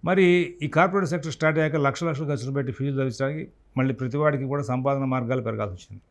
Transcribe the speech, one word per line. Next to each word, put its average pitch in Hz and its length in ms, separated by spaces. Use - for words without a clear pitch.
మరి 180 580
ఈ 147 60
కార్పొరేట్ 180 420
సెక్టర్ 156 220
స్టార్ట్ 156 260
అయ్యాక 156 180
లక్ష 139 280
లక్షలు 156 220
ఖర్చులు 135 260
పెట్టి 135 200
ఫీజులు 135 240
చదివించడానికి 135 520
మళ్ళీ 131 180
ప్రతివాడికి 135 500
కూడా 139 180
సంపాదన 131 420
మార్గాలు 127 380
పెరగాల్సి 107 320
వచ్చింది. 98 360